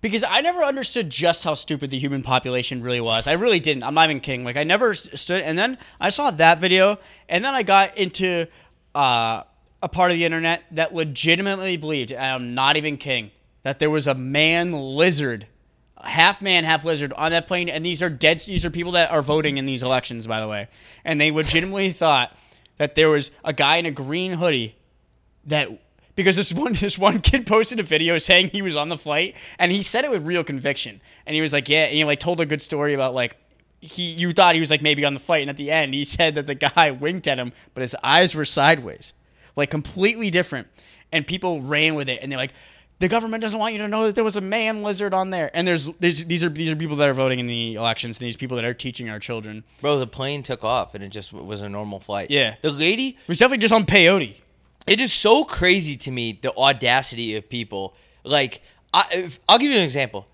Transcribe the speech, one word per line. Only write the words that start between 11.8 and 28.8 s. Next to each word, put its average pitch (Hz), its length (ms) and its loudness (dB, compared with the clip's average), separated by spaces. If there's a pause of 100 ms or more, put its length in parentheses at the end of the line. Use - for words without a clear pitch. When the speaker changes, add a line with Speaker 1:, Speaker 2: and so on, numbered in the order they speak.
Speaker 1:
and 123 100 -10
I'm 127 320 -4
not 135 220 2
even 151 200 -4
kidding, 120 340 -4 (320)
that 135 160 -4
there 151 120 2
was 151 160 0
a 139 80 0
man 156 580 0
lizard, 139 760 0 (560)
half 165 400 4
man, 180 220 2
half 160 200 0
lizard 147 300 -2
on 160 180 0
that 165 140 0
plane, 180 240 -4
and 156 140 -6
these 170 180 -4
are 175 80 -2
dead, 156 300 2
these 180 260 -2
are 165 40 -2
people 170 220 -6
that 170 180 4
are 151 120 2
voting 151 340 0
in 135 100 -4
these 131 160 -4
elections, 123 440 -2
by 110 140 -4
the 107 80 -6
way, 104 200 -8 (360)
and 156 160 0
they 156 100 4
legitimately 180 600 0
<laughs> - 20 -6
thought 139 440 2 (420)
that 147 180 -2
there 156 140 6
was 147 200 0 (140)
a 160 80 -4
guy 143 240 2
in 170 100 0
a 165 40 -4
green 151 440 -6
hoodie 147 400 -2 (720)
that, 147 240 -2 (460)
because 185 220 2
this 196 160 -2
one, 247 200 -2
<laughs> 190 80 -2
this 202 180 -4
one 196 220 2
kid 254 260 2
posted 220 340 2
a - 20 -2
video 160 360 0
saying 180 300 4
he 196 140 -6
was 175 140 -2
on 147 120 -2